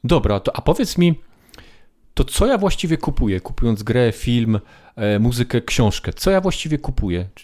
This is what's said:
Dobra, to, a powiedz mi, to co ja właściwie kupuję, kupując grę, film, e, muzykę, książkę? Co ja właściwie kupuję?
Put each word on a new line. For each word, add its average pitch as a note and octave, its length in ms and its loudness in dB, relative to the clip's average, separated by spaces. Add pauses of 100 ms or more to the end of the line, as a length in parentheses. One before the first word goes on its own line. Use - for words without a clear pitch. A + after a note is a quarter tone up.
Dobra, G#2 360 2
to, - 160 -4
a - 60 -8
powiedz F3+ 360 0
mi, F3 220 4 (920)
to - 100 2
co - 220 0
ja C4+ 120 2
właściwie F3+ 380 0
kupuję, G#2 440 -2
kupując A2 420 -2
grę, A#2 300 2
film, A2+ 480 0 (360)
e, G#2 220 0
muzykę, A#2 420 0
książkę? - 520 0
Co - 180 0
ja F#3+ 100 4
właściwie E3+ 380 -2
kupuję? F#2 480 -2 (180)